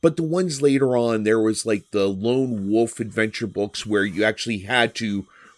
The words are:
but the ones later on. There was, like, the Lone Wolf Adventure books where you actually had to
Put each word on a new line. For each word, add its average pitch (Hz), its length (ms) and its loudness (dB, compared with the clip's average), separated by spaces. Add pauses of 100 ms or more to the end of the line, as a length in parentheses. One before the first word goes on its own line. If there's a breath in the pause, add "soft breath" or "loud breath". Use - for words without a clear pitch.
but 165 160 4
the 170 60 -2
ones 160 380 -2
later 139 360 4
on. 117 260 2
There 110 160 4
was, 110 260 0
like, 110 260 -2
the 101 160 2
Lone 107 640 -2
Wolf 113 280 2
Adventure 110 480 -4
books 101 380 -6
where 104 200 2
you 98 180 -2
actually 110 360 -2
had 117 360 0
to 101 300 -4 (320 soft breath)